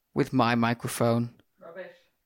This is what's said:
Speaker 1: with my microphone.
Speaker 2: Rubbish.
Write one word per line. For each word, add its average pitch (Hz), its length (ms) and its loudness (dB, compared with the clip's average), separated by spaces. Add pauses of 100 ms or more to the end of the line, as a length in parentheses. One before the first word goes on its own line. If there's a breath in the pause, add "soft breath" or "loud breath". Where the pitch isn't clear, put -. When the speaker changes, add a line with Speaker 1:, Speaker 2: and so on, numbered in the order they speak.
(120)
Speaker 1:
with 143 220 -2
my 120 200 4
microphone. 117 760 0 (280)
Speaker 2:
Rubbish. 180 280 -16 (400)